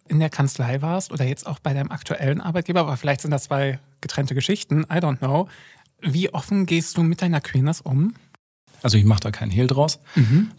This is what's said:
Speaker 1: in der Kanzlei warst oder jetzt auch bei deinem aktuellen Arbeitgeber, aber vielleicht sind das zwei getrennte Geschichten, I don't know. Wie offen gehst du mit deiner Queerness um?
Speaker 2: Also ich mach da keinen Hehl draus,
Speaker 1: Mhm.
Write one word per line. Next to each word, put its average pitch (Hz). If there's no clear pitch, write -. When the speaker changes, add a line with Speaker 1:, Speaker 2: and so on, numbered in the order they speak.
Speaker 1:
in 151
der 156
Kanzlei 135
warst 170
oder 131
jetzt 135
auch 156
bei 139
deinem 139
aktuellen 147
Arbeitgeber, 175
aber 143
vielleicht 143
sind 151
das 143
zwei 139
getrennte -
Geschichten, 156
I 160
don't 151
know. 147
Wie 240
offen 190
gehst 165
du 170
mit 165
deiner 170
Queerness 143
um? 156
Speaker 2:
Also 107
ich 101
mach 107
da 107
keinen 104
Hehl 120
draus, 143
Speaker 1:
Mhm. 156